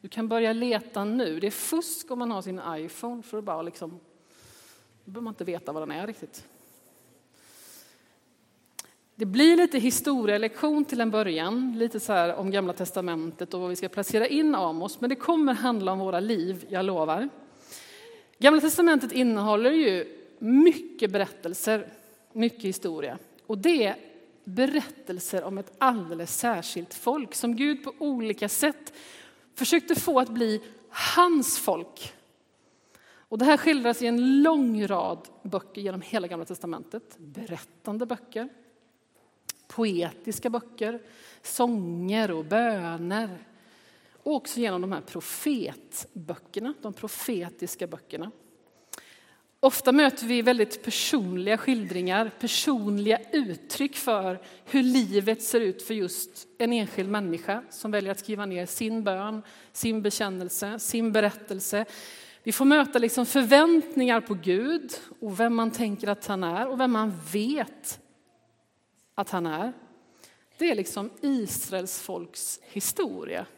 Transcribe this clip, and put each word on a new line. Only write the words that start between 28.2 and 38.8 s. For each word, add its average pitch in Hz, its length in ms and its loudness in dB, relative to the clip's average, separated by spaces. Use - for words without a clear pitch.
sätt - 440 -2
försökte 330 400 2
få 285 240 4
att 254 100 2
bli 226 320 0
hans - 680 4
folk. - 540 -4
Och - 320 -10
det 240 80 4
här 294 120 8
skildras 254 440 2
i 240 60 0
en 254 340 6
lång 254 460 4
rad 180 400 -2
böcker 196 380 -6
genom 190 200 -6
hela 185 260 -4
Gamla 165 180 -8
testamentet. 175 720 -12
Berättande 185 880 -8
böcker, 233 440 -8